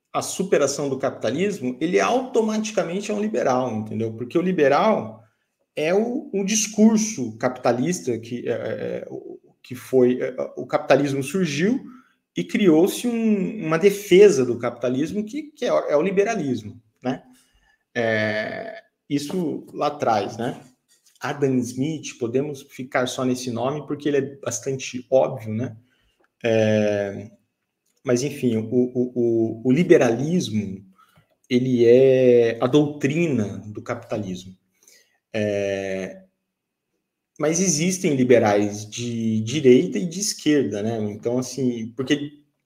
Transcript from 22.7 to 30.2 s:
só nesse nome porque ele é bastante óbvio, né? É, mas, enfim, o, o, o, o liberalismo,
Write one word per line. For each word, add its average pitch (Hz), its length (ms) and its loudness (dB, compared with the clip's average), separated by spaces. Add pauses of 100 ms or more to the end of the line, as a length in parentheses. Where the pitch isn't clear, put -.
só 131 160 -6
nesse 127 280 -4
nome 135 360 -6
porque 147 220 -6
ele 143 80 0
é 135 200 -4
bastante 131 720 -10
óbvio, 131 420 0
né? 113 240 -6 (640)
É, 104 880 0 (720)
mas, 123 200 0
enfim, 123 340 -2
o, 110 80 -2
o, 123 500 -2
o, 113 540 -2
o - 20 2
liberalismo, 127 1120 2 (680)